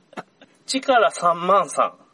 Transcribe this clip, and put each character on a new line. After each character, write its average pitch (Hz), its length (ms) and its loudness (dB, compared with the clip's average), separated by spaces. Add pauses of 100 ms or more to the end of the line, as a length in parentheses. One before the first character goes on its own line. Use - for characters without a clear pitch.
(680)
チ 269 140 -6
カ 254 180 2
ラ 208 120 4
三 170 360 -2
万 185 240 2
さ 123 240 -2 (200)